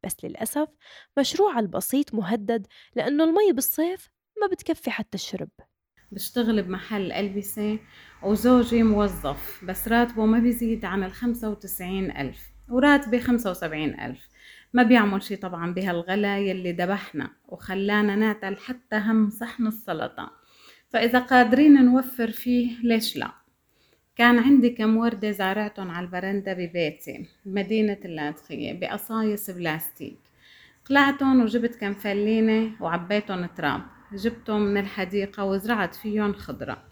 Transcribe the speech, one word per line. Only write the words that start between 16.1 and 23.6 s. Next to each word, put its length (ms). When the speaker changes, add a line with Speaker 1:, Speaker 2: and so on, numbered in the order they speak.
Speaker 2:
يلي 340
دبحنا 580
وخلانا 680
نعتل 420
حتى 380
هم 340
صحن 380
السلطة. 640
فإذا 300
قادرين 680
نوفر 460
فيه، 400
ليش 340
لا؟ 140